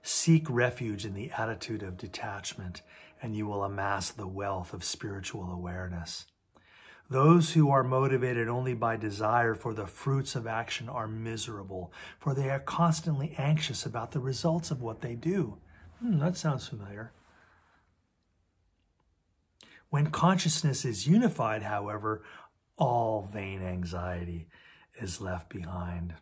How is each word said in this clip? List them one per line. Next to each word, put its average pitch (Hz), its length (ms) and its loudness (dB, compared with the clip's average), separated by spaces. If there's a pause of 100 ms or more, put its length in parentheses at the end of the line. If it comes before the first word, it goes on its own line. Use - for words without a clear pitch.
Seek - 480 4
refuge 120 560 0
in 101 80 -6
the 101 180 -8
attitude 110 520 -4
of 92 140 -8
detachment, 98 840 -8 (400)
and 110 140 -6
you 107 100 -2
will 101 200 -2
amass 98 440 -2
the 101 180 -10
wealth 95 460 -4
of 87 120 -8
spiritual 98 680 -6
awareness. 90 760 -6 (840)
Those 156 440 8
who 151 160 8
are 135 140 6
motivated 127 680 2
only 127 240 -2
by 113 240 0
desire 110 580 2
for 113 180 -4
the 104 140 -4
fruits 135 480 0
of 117 100 -4
action 113 440 -4
are 113 180 -4
miserable, 110 840 -6 (260)
for 143 140 0
they 135 160 0
are 135 100 0
constantly 160 800 2
anxious 151 480 0
about 113 260 -6
the 143 80 -2
results 160 520 0
of 127 100 -4
what 110 200 -6
they 120 140 -6
do." 135 420 -2 (420)
Hmm, 233 200 2
that 175 160 2
sounds 139 320 -2
familiar. 104 460 -12 (2750)
When 151 220 2
consciousness 165 720 4
is 107 240 -2
unified, 135 560 4
however, 107 640 -2 (500)
all 117 460 2
vain 98 400 -6
anxiety 87 880 -4 (500)
is 95 220 -6
left 90 260 -6
behind. 87 760 -6